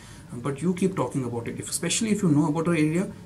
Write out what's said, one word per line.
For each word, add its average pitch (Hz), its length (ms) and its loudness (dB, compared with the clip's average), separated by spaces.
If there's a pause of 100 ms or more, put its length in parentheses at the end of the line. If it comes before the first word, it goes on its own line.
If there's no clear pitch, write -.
(460)
But 143 160 -4
you 180 120 2
keep 185 220 0
talking 131 280 -2
about 117 240 -4
it. 117 120 -8
If, - 100 -10
especially 190 420 0
if 202 100 2
you 175 80 4
know 151 180 6
about 160 200 0
an 175 100 4
area, 156 340 2 (140)